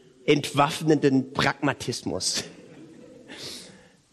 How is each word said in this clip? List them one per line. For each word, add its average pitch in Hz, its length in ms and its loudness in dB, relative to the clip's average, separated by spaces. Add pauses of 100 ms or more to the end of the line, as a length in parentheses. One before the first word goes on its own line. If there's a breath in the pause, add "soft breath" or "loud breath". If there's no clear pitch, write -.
(240 loud breath)
entwaffnenden 143 1080 2
Pragmatismus. - 1120 -2 (1700 loud breath)